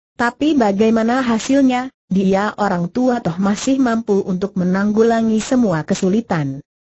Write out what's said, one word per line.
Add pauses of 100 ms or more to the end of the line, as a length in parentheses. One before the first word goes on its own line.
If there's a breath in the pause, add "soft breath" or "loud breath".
(160)
Tapi
bagaimana
hasilnya, (160)
dia
orang
tua
toh
masih
mampu
untuk
menanggulangi
semua
kesulitan. (260)